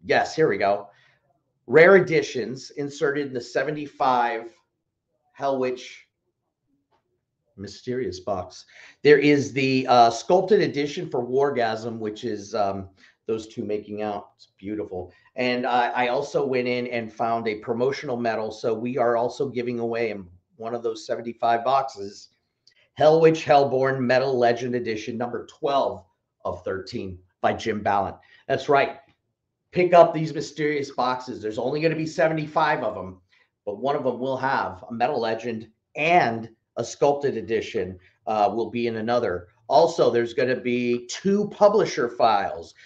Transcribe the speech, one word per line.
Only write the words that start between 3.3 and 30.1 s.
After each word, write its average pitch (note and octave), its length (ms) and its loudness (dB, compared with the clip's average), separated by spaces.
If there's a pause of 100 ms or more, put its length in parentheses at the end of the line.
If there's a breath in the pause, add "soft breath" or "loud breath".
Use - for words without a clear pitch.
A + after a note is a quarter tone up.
the B2 80 -6
seventy-five C3+ 1120 -2 (800)
Hell C3+ 240 -4
Witch - 460 -6 (1500)
Mysterious A#2+ 640 -8
box. - 460 -8 (360 loud breath)
There D3 160 10
is C#3 360 4
the, C3 340 0
uh, B2 220 8
sculpted F#3 520 2
edition C#3+ 480 -4
for B2 160 -4
Wargasm, A#2+ 720 -2
which G#2+ 240 -8
is, G2+ 300 -8
um, G2 360 -2 (380 soft breath)
those A2+ 200 -6
two A#2 160 -12
making G#2 380 -6
out. G#2 340 -8
It's - 220 -20
beautiful. G2+ 540 -8 (240 soft breath)
And B2 300 -2
I, A#2+ 240 0
I B2 200 -2
also C#3+ 360 -2
went B2+ 220 -2
in B2 200 -2
and A#2 240 -6
found A2+ 360 -2
a G#2+ 80 -2
promotional B2 600 -4
medal. A2 340 -4
So A#2 220 -4
we B2 240 -4
are A#2+ 200 2
also B2 320 -2
giving A#2+ 300 -4
away A#2 320 -2
in G2 160 -12 (300)
one A#2 180 -8
of A2+ 80 -8
those A2+ 220 -6
seventy-five A#2 600 -2
boxes, C#3 640 -4 (640 soft breath)
Hell D#3 260 6
Witch D#3+ 240 6
Hellborn C3+ 640 2
Metal B2+ 320 2
Legend A#2+ 380 2
Edition A2 420 -6
number A#2 300 -8
twelve C3+ 580 -2 (380)
of F2+ 200 -8
thirteen F#2+ 540 -8 (240)
by G#2+ 120 2
Jim G#2 280 -4
Ballant. G2+ 360 -2 (300 soft breath)
That's - 220 -2
right. C#3 300 2 (720)
Pick F3+ 220 2
up E3 200 10